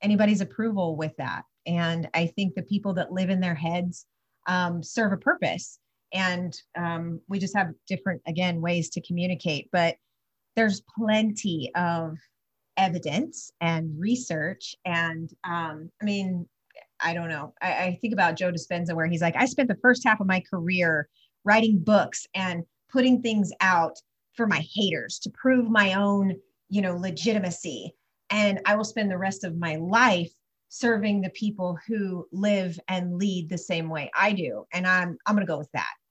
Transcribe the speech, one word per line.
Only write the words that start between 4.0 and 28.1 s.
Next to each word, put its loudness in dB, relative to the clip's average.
um, 0
serve 0
a -2
purpose. -2
And, -2
um, -4
we -4
just -2
have 0
different, -4
again, -2
ways 0
to -6
communicate, -4
but 2
there's 2
plenty 0
of -2
evidence -2
and 0
research. -2
And, -2
um, -6
I -6
mean, -2
I -2
don't -6
know. -8
I, -2
I -2
think -4
about 2
Joe -2
Dispenza, -4
where 0
he's 0
like, 2
"I 4
spent 0
the 0
first 6
half 4
of 0
my 2
career 0
writing 6
books 2
and -2
putting 4
things 0
out 4
for 0
my 2
haters -2
to -8
prove 2
my 4
own, 2
you 0
know, 0
legitimacy. -2